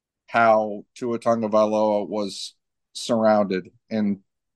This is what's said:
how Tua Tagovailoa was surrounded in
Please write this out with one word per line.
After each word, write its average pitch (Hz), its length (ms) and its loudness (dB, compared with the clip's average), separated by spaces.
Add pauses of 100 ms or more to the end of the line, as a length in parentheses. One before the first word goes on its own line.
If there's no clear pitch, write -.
(280)
how 110 640 2
Tua 117 240 -6
Tagovailoa 107 920 0
was 101 460 -8 (400)
surrounded 104 760 0 (200)
in 104 300 -2 (360)